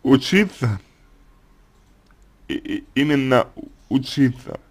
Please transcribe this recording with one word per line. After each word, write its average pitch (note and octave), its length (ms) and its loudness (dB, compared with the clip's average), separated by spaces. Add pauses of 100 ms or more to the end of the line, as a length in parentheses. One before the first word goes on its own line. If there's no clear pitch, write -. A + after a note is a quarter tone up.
учиться, C3+ 760 2 (1700)
и, - 60 -8
и - 320 -8 (100)
именно C3+ 520 0 (420)
учиться C3 720 -2 (120)